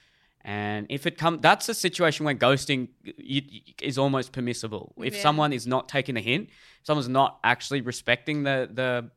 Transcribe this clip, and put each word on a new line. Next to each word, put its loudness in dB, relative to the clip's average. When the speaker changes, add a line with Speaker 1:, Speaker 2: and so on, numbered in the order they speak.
Speaker 1:
And -6
if -6
it -4
come, 0
that's 4
a -2
situation 0
where 2
ghosting 2
y-, -14
y-, -18
is -2
almost 0
permissible. -6
If -6
Speaker 2:
Yeah. -4
Speaker 1:
someone 4
is -6
not -2
taking -2
the -4
hint, -2
if -20
someone's 0
not 2
actually 2
respecting -2
the, 0
the, -2